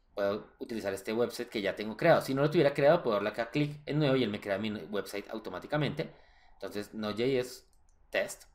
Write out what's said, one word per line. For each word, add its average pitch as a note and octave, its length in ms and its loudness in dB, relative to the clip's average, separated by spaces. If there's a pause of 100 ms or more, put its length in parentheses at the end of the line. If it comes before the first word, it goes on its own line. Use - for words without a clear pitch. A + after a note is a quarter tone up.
(140)
puedo G2+ 460 -2
utilizar G2 340 -4
este G#2 200 -4
website A#2 360 0
que A2 120 -4
ya F#2+ 140 0
tengo G#2+ 220 -6
creado. D3 240 6
Si C3+ 140 -2
no C#3 80 2
lo D3+ 80 2
tuviera C#3+ 240 4
creado, D#3 260 6
puedo A2+ 140 2
darle G2+ 140 0
acá A#2 200 -4
clic D3 380 -2
en C#3+ 100 -2
nuevo C#3+ 180 4
y C3 80 4
él G#2+ 60 2
me G#2 100 -4
crea G2 200 -2
mi A2 100 -4
website G2+ 600 -6
automáticamente. A2 840 -4 (400)
Entonces, G2+ 400 -10
Node.js A2+ 720 -2 (460)
test - 320 -2 (120)